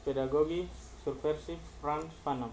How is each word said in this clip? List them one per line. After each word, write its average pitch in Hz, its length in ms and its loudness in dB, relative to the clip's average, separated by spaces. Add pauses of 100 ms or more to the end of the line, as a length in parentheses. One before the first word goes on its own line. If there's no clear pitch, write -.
pedagogi 147 640 4 (380)
subversif 151 560 -2 (180)
Frantz 151 320 0 (140)
Fanon. 123 280 0